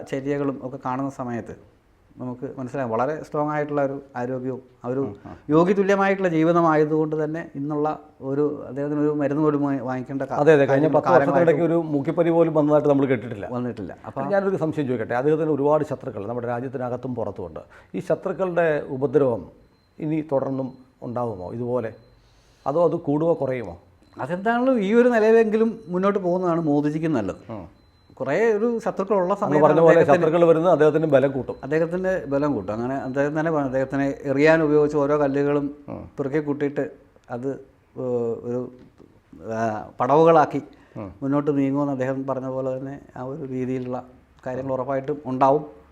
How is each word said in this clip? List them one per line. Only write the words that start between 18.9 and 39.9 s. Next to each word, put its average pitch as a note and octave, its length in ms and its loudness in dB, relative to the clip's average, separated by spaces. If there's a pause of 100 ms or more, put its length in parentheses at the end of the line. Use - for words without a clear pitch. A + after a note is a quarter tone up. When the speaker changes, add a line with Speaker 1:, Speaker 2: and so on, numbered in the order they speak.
Speaker 2:
ഇനി D#3 220 -4 (120)
തുടർന്നും C3 380 -2 (320)
ഉണ്ടാവുമോ A#2 500 -8
ഇതുപോലെ, A#2+ 400 -4 (760)
അതോ D#3+ 220 2
അത് D#3 80 -2 (120)
കൂടുമോ D#3 240 0
കുറയുമോ? B2+ 480 -6 (400)
Speaker 1:
അതെന്താണെങ്കിലും A#3 600 0
ഈ G3 140 0
ഒരു B3 140 6
നിലയിലെങ്കിലും A3 800 4
മുന്നോട്ട് F#3+ 300 0
പോകുന്നതാണ് F3 420 0
മോദിജിക്ക് D3+ 460 0
നല്ലത്. A2 440 -2
Speaker 2:
ഉം. F#2+ 300 -14 (400)
Speaker 1:
കുറേ F3 320 0
ഒരു A3+ 320 0
ശത്രുക്കളുള്ള F#3+ 500 0
Speaker 2:
അങ്ങ് G3 60 -8
Speaker 1:
സമയത്ത് D3+ 240 2
Speaker 2:
പറഞ്ഞ D3+ 160 6
പോലെ E3 100 8
Speaker 1:
അദ്ദേഹത്തിന് E3 260 6
Speaker 2:
ശത്രുക്കൾ E3+ 320 4
വരുന്നത് E3 240 6
അദ്ദേഹത്തിന് D#3 340 4
ബലം C#3 260 4
കൂട്ടും. B2+ 300 -6
Speaker 1:
അദ്ദേഹത്തിൻ്റെ E3+ 680 -2
ബലം C#3+ 220 0
കൂട്ടും. G2+ 180 -4
അങ്ങനെ A#2+ 220 -4
അദ്ദേഹം C#3 460 -2
തന്നെ E3 100 0
പറഞ്ഞു, D3 160 0
അദ്ദേഹത്തിനെ C3+ 480 -2 (160)
എറിയാൻ D#3 320 6
ഉപയോഗിച്ച D3 340 4
ഓരോ C#3+ 240 2
കല്ലുകളും C#3+ 540 0 (140)
Speaker 2:
ഉം. F#2+ 140 -12 (160)
Speaker 1:
പെറുക്കി C#3 220 -2
കൂട്ടിയിട്ട് C#3+ 500 -4 (400)
അത്, B2+ 180 -8 (540)
ഏഹ്, A#2 320 -2 (140)
ഒരു, B2 240 -6 (800)
ആ, A2 320 -4 (140)